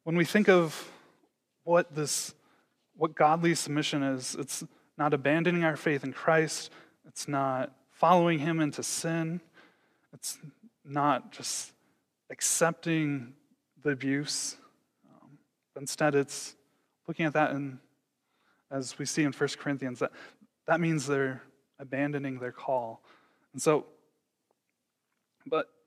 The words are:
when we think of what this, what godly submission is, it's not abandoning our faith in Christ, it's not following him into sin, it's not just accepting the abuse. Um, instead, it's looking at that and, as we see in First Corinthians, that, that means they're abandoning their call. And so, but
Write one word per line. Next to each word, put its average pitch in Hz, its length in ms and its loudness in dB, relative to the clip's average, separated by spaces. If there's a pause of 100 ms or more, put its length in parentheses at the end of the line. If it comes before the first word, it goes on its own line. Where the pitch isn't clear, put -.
when 165 140 0
we 170 80 6
think 208 240 4
of 175 420 4 (720)
what 175 320 2
this, - 400 -4 (600)
what 160 200 -2
godly 165 400 4
submission 147 480 -2
is, 131 320 -4
it's - 280 -8 (340)
not 147 160 2
abandoning 165 500 2
our 156 140 2
faith 143 260 0
in 135 100 -6
Christ, - 580 0 (340)
it's - 220 -14
not 135 460 -2 (160)
following 170 500 6
him 160 200 0
into 147 240 -2
sin, 165 580 -4 (680)
it's - 280 -12 (440)
not 143 480 0
just - 420 -10 (560)
accepting 156 1040 -2 (480)
the 147 100 0
abuse. 139 640 -4 (520)
Um, - 300 -20 (380)
instead, 143 380 0
it's - 420 -2 (500)
looking 165 180 -2
at 147 80 0
that 151 180 2
and, 139 280 -6 (880)
as 135 280 -8
we 143 80 -6
see 156 180 0
in 143 80 2
First - 260 -2
Corinthians, 131 420 -6
that, - 120 -2 (540)
that 160 160 2
means 160 260 0
they're 135 340 -2 (380)
abandoning 139 600 -4
their 123 120 -8
call. 120 500 -4 (520)
And 135 80 -10
so, 156 240 2 (1600)
but 151 280 -2 (140)